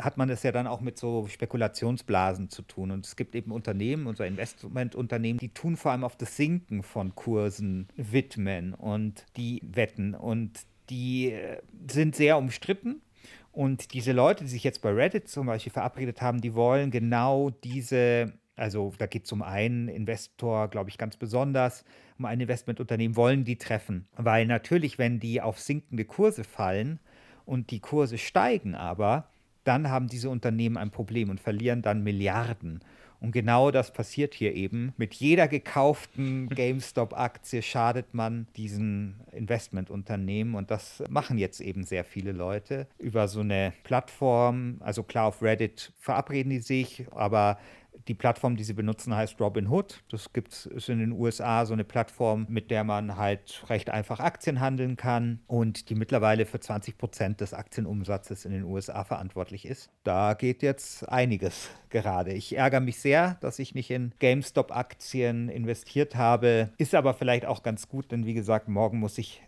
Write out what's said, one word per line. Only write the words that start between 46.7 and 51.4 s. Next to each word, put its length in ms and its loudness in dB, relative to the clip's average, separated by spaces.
aber 480 4
die 60 -2
Plattform, 420 2
die 60 -4
sie 120 -4
benutzen, 420 -2
heißt 240 0
Robinhood. 680 0
Das 220 -10
gibt's, 340 -6
ist 220 -10
in 120 0
den 120 0
U 140 0
S 140 -2